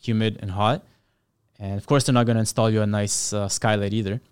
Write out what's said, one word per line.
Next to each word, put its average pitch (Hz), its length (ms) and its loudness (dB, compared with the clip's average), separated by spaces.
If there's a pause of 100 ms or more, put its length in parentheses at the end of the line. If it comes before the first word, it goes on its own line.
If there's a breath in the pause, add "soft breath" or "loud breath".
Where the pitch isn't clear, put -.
humid 110 420 -2
and 101 80 -8
hot. 107 320 0 (760)
And 98 180 -6
of - 80 -12
course, 143 180 2
they're 139 100 2
not 120 120 4
gonna 113 140 2
install 113 300 2
you 107 120 2
a 104 40 0
nice, 104 460 -2
uh, 101 160 -4
skylight 104 440 0
either. 110 280 -2 (120)